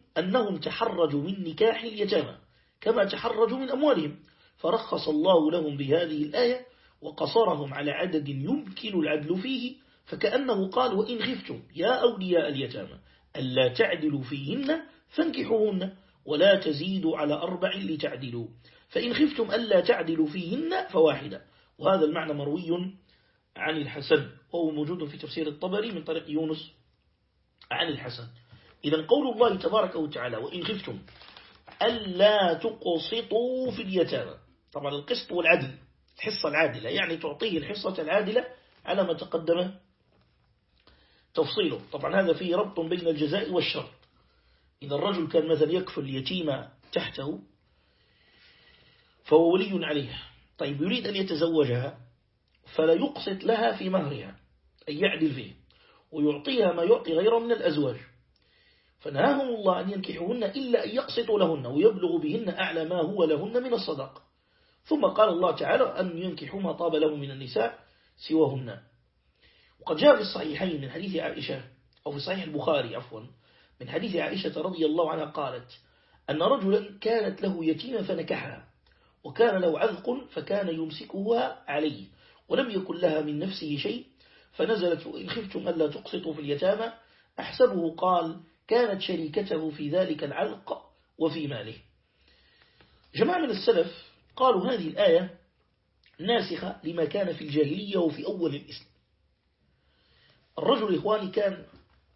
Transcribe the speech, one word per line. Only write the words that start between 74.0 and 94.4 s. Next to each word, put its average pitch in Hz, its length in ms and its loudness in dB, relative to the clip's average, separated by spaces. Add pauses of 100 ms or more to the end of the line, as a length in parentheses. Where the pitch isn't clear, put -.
عائشة 156 440 -4
رضي 160 260 -2
الله 156 240 2
عنها 160 140 -4
قالت 147 540 -8 (520)
أن 156 120 0
رجلا 202 580 2
كانت 220 420 0
له 175 220 -2
يتيمة 208 380 -2
فنكحها 165 640 -6 (560)
وكان 196 360 4
له 165 180 2
عذق 240 520 -2
فكان 190 380 -2
يمسكها 180 1000 -2
عليه 143 380 -2 (420)
ولم 240 220 0
يكن 180 260 -4
لها 160 240 2
من 151 180 -4
نفسه 160 380 -4
شيء، 220 300 -6 (460)
فنزلت: 175 540 0
"إن - 240 -10
خفتم 208 380 -6
ألا 160 180 2
تقسطوا 160 460 -6
في 151 80 -8
اليتامى"، 190 520 0 (480)
أحسبه 185 540 2
قال: 175 460 0 (280)
"كانت 214 320 2
شريكته 160 720 -2
في 147 200 -6
ذلك 170 340 0
العلق - 580 -6 (360)
وفي 156 300 -2
ماله". 110 260 -8 (1400)
جماعة 339 240 2
من 285 120 0
السلف - 640 0 (240)
قالوا: 254 360 4